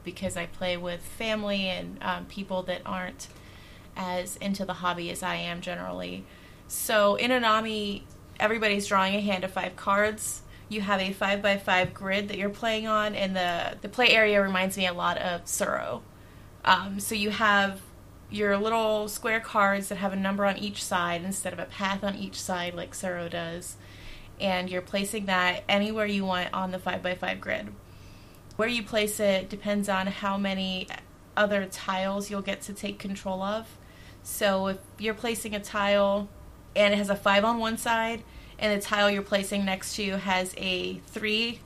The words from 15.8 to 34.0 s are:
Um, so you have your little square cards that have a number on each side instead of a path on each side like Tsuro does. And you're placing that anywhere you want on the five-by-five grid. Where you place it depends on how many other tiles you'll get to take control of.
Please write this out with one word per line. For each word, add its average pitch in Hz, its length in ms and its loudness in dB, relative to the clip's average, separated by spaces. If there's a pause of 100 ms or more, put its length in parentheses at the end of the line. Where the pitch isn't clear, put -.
Um, 196 360 2
so 202 160 -4
you 208 160 0
have 202 500 4 (480)
your 208 280 2
little 214 520 2
square 226 320 -2
cards 196 480 2
that 202 60 -2
have 190 180 -2
a - 20 -2
number 196 300 2
on 196 120 4
each 202 240 -6
side 175 440 0
instead 190 260 -4
of 180 80 -10
a 185 60 -6
path 196 380 -2
on 196 120 -2
each 190 240 -8
side 175 340 -4
like - 200 -8
Tsuro 175 360 -4
does. 170 460 -8 (640)
And 185 300 0
you're 180 120 -2
placing 202 440 -2
that 180 420 2
anywhere 208 380 2
you 202 200 0
want 180 280 0
on 185 180 -2
the 185 80 -4
five-by-five 185 600 -2
grid. 208 320 -4 (840)
Where 220 140 2
you 233 140 0
place 208 360 0
it 190 300 4
depends 208 400 0
on 190 180 2
how 196 300 0
many 190 500 0 (480)
other 202 300 4
tiles 196 680 -2
you'll 202 100 -4
get 190 200 -4
to 202 120 -10
take 202 260 -6
control 196 440 -4
of. 214 240 -2 (560)